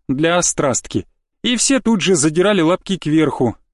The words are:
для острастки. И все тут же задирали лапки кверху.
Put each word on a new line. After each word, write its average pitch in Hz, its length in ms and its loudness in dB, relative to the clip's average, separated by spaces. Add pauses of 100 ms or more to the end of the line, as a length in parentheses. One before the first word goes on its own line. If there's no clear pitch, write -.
для 165 320 0
острастки. 131 640 -2 (380)
И 247 120 -2
все 262 240 0
тут 226 220 0
же 180 140 2
задирали 170 460 2
лапки 180 360 0
кверху. 147 600 0 (160)